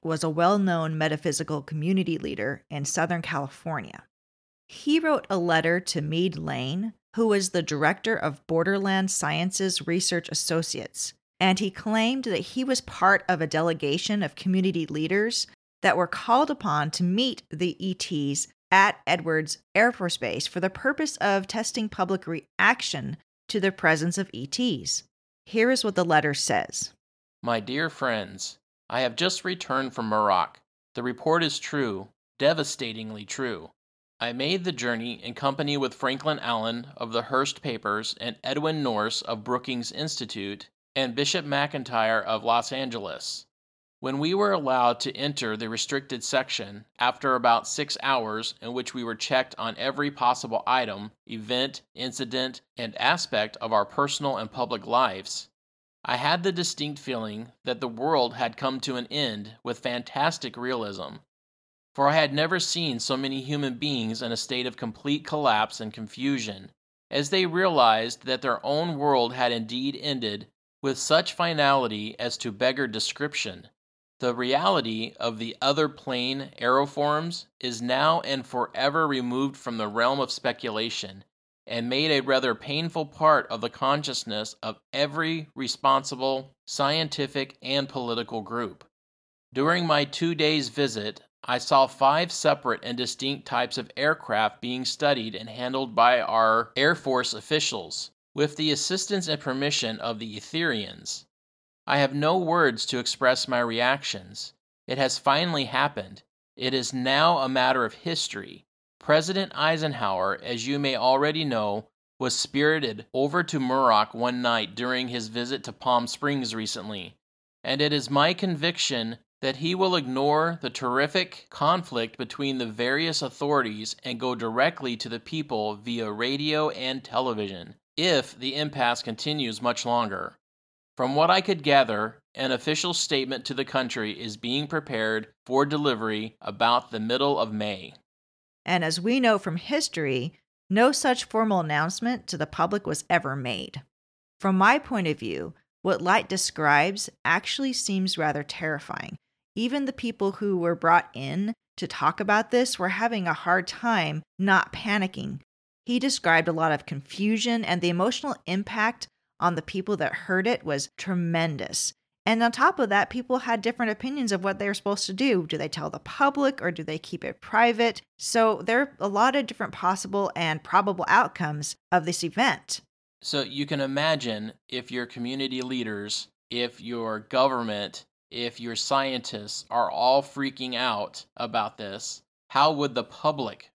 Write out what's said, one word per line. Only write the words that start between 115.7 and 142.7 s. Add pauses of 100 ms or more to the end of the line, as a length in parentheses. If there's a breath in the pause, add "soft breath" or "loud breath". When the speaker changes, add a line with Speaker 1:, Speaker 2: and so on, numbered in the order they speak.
Speaker 2:
Palm
Springs
recently, (480)
and
it
is
my
conviction (240)
that
he
will
ignore
the
terrific
conflict
between
the
various
authorities
and
go
directly
to
the
people
via
radio
and
television, (240)
if
the
impasse
continues
much
longer. (580)
From
what
I
could
gather, (160)
an
official
statement
to
the
country
is
being
prepared (180)
for
delivery
about
the
middle
of
May." (680)
Speaker 1:
And
as
we
know
from
history, (320 soft breath)
no
such
formal
announcement
to
the
public